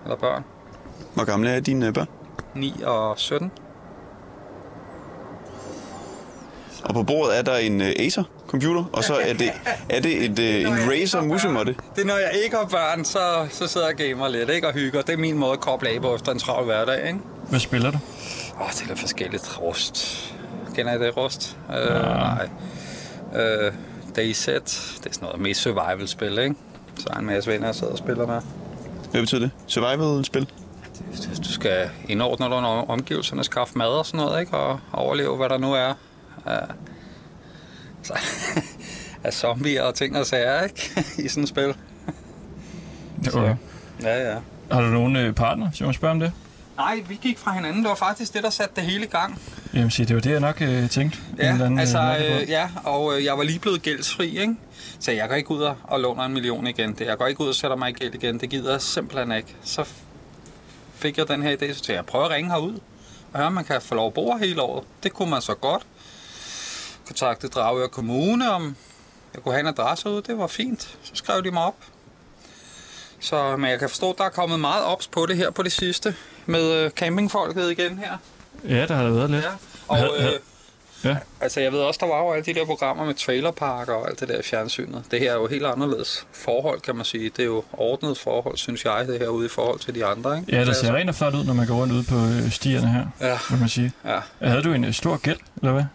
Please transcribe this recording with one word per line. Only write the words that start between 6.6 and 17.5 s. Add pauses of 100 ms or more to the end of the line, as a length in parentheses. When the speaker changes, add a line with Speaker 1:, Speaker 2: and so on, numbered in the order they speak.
Speaker 2:
Og
på
bordet
er
der
en,
øh,
Acer-computer,
og
så
er
det, (220)
Speaker 1:
<laughs>
Speaker 2:
er
det
et,
øh,
en
Speaker 1:
Når
jeg
Speaker 2:
Razer
Speaker 1:
ikke
har
Speaker 2:
musemåtte?
Speaker 1:
børn. (120)
Det
er,
når
jeg (140)
ikke
har
børn,
så,
så
sidder
jeg
og
gamer
lidt,
ikke?
Og
hygger.
Det
er
min
måde
at
koble
af
på
efter
en
travl
hverdag,
ikke? (320)